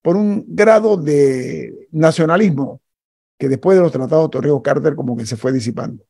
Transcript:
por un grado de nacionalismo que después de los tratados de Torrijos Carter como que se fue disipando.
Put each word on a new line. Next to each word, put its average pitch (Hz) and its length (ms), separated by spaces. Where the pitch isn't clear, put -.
por 175 140
un 208 320
grado 214 500
de 139 920
nacionalismo 160 880
que 139 100
después 180 300
de 180 60
los 160 80
tratados 139 340
de - 60
Torrijos 139 320
Carter 143 320
como 123 200
que 117 100
se 113 120
fue 131 160
disipando. 120 560